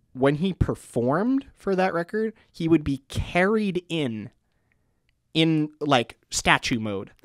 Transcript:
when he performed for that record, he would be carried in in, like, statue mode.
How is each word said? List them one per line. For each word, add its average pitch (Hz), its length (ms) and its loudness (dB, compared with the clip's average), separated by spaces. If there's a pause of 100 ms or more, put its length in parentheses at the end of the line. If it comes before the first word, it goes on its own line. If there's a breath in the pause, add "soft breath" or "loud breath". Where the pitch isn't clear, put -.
(140)
when 135 220 2
he 175 180 -2
performed 160 1040 -2
for 196 200 -4
that 185 180 0
record, 214 400 -4 (180 soft breath)
he - 160 -6
would 160 160 4
be 139 240 -2
carried 190 800 0
in 117 400 -4 (1040)
in, 160 460 2
like, 139 380 0 (120)
statue 139 500 0
mode. 104 320 -6 (140)